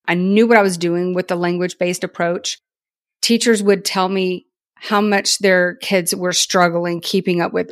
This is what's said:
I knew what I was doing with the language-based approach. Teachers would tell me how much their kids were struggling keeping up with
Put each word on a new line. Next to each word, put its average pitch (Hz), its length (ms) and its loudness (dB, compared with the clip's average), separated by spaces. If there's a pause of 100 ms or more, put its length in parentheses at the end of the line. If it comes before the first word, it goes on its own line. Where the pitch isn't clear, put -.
I 175 80 0
knew 196 320 4
what 226 100 4
I 208 60 6
was 190 160 0
doing 175 340 -2
with 180 160 -4
the 185 80 -2
language-based 175 680 -2
approach. 175 520 -4 (640)
Teachers 226 420 2
would 196 220 2
tell 185 240 -2
me 185 380 -2 (300)
how 208 260 -2
much 202 380 0
their 180 340 2
kids 190 420 -2
were 180 160 -4
struggling 175 680 0
keeping 180 400 0
up 175 100 -2
with - 200 -4